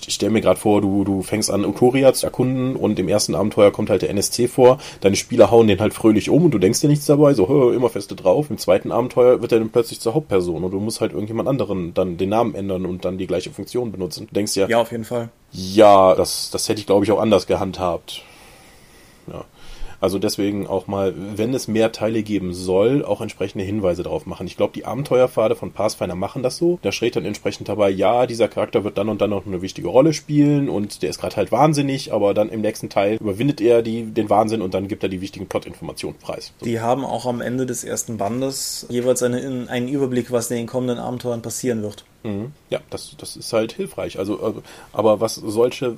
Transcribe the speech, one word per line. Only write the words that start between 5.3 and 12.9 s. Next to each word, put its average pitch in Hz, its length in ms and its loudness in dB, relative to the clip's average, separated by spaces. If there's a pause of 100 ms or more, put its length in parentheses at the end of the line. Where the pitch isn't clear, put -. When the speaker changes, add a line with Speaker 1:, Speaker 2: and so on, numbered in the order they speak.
Speaker 1:
hauen 113 160 8
den 95 140 4
halt 107 140 2
fröhlich 107 340 4
um 147 160 4
und 160 60 6
du 104 80 0
denkst - 240 2
dir 151 60 4
nichts 147 180 2
dabei, 147 260 6
so, 104 160 4
hö, 127 260 4
immer 120 140 2
feste 98 260 -6
drauf. 120 360 2
Im 107 80 -6
zweiten - 340 0
Abenteuer 123 480 4
wird 117 120 -2
er 117 60 4
dann 110 120 0
plötzlich 117 300 0
zur 113 120 -2
Hauptperson 92 520 -2
und 92 60 -4
du 98 100 -4
musst 107 200 -6
halt 110 120 -2
irgendjemand 107 360 -4
anderen 98 460 -4
dann 92 240 -2
den 95 100 0
Namen 110 260 0
ändern 95 300 -6
und 90 220 -6